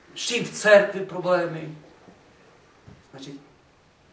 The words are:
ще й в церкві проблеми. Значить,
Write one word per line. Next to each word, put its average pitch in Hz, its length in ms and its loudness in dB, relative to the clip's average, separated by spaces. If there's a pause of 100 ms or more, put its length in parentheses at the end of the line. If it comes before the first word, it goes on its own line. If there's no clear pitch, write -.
(140)
ще - 220 -6
й 220 40 -2
в 160 80 -6
церкві 202 520 4
проблеми. 170 680 -4 (1400)
Значить, 135 300 -18 (720)